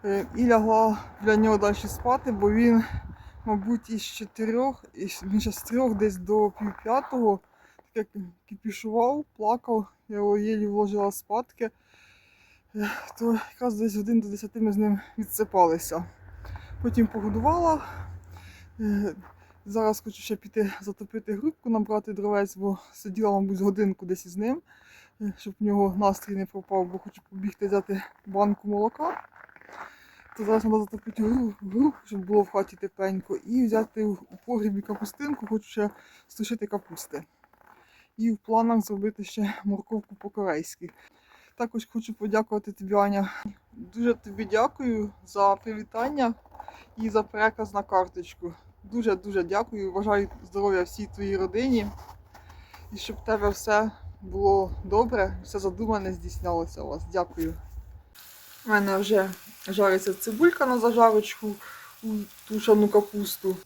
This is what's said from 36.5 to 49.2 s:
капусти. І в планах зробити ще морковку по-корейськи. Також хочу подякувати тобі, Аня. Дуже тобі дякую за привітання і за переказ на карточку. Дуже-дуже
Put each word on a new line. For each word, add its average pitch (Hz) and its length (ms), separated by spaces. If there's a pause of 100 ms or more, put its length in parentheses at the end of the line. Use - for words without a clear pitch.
капусти. 170 580 (920)
І 226 160
в 208 60
планах 226 420
зробити 208 440
ще 208 300 (100)
морковку 202 500
по-корейськи. 175 760 (640)
Також 233 380
хочу 220 220
подякувати 214 580
тобі, 190 220
Аня. 202 380 (400)
Дуже 233 420
тобі 214 300
дякую 220 680 (160)
за 196 300
привітання 226 800 (600)
і 220 140
за 214 120
переказ 214 520
на 202 80
карточку. 180 720 (300)
Дуже-дуже 202 580